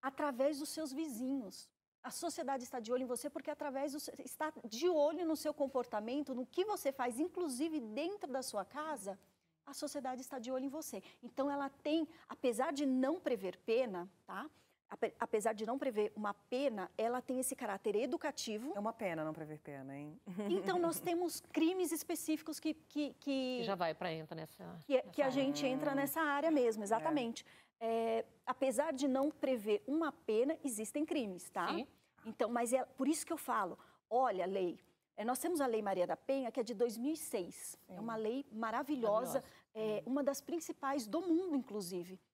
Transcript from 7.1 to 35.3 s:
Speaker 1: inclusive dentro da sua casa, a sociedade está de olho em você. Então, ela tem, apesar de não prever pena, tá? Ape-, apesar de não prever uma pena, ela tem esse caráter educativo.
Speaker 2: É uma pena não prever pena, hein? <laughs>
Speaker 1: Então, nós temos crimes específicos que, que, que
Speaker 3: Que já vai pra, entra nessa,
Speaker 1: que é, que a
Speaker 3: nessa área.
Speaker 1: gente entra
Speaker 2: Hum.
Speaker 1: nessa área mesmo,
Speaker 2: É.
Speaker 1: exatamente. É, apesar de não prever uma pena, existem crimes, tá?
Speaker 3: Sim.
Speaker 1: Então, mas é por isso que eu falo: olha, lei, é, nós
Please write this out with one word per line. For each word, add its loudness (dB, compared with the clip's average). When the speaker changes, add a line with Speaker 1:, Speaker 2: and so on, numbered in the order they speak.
Speaker 1:
inclusive 0
dentro -4
da -2
sua -2
casa, -6
a -14
sociedade -4
está -8
de -4
olho 0
em 0
você. -6
Então, -2
ela -2
tem, 0
apesar 2
de 0
não 4
prever -2
pena, 0
tá? -8
Ape-, -2
apesar 2
de -4
não 0
prever 2
uma -2
pena, -2
ela 0
tem -2
esse -2
caráter -2
educativo. -2
Speaker 2:
É -4
uma -2
pena -2
não -2
prever -8
pena, -10
hein? -10
<laughs> 0
Speaker 1:
Então, 4
nós 2
temos -2
crimes 2
específicos -4
que, -2
que, -4
que 0
Speaker 3:
Que 0
já 0
vai 0
pra, -4
entra -6
nessa, -12
Speaker 1:
que 4
é, 6
que -2
a 6
Speaker 3:
nessa 2
área. 4
Speaker 1:
gente 0
entra 2
Speaker 2:
Hum. 0
Speaker 1:
nessa 0
área 4
mesmo, 4
Speaker 2:
É. -2
Speaker 1:
exatamente. 2
É, 2
apesar 2
de 2
não 4
prever 2
uma 2
pena, 2
existem -2
crimes, -2
tá? 0
Speaker 3:
Sim. -2
Speaker 1:
Então, 0
mas 2
é 4
por -2
isso 2
que -2
eu 0
falo: 0
olha, 4
lei, 0
é, -4
nós 2